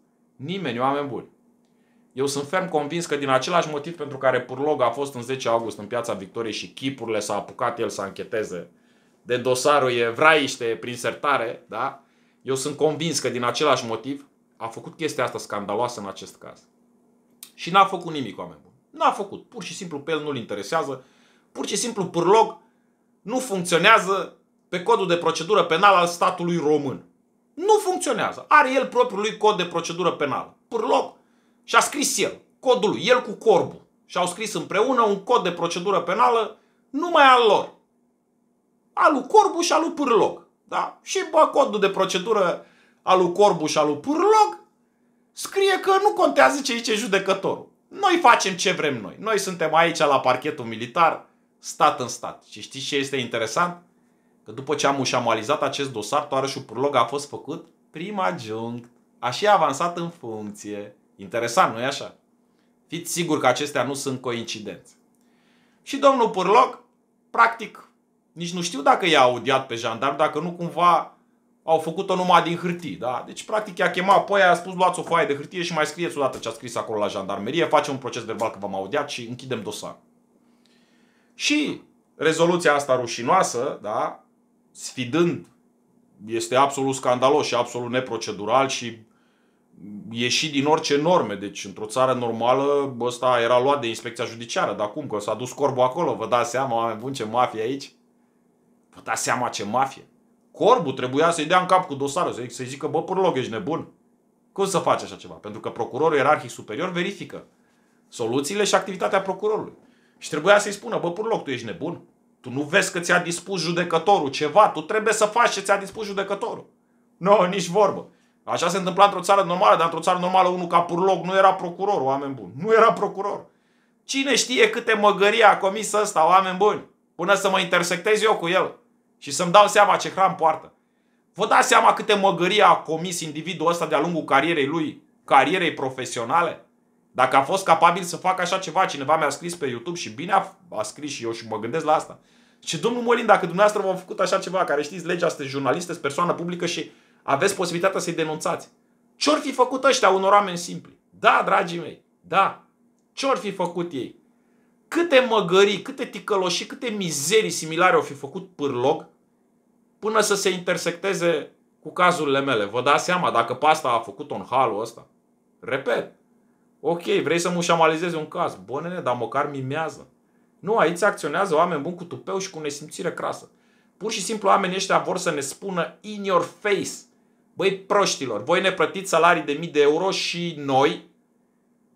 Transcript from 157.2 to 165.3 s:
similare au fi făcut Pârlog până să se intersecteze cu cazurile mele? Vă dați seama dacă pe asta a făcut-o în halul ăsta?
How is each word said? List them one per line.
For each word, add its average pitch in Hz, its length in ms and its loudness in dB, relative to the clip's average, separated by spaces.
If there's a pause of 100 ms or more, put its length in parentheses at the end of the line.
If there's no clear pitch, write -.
similare 165 440 0
au 156 60 4
fi 143 140 -8
făcut 139 400 -12
Pârlog 135 540 -2 (920)
până 220 220 0
să 202 140 2
se 196 160 0
intersecteze 170 1000 -2 (300)
cu 156 120 -14
cazurile 151 480 2
mele? 127 240 0
Vă 113 180 -4
dați 147 220 4
seama 175 260 0
dacă 117 240 0
pe 147 120 0
asta 151 220 2
a 117 100 2
făcut-o 104 360 -8
în 101 160 -8
halul 120 300 2
ăsta? - 260 -10 (540)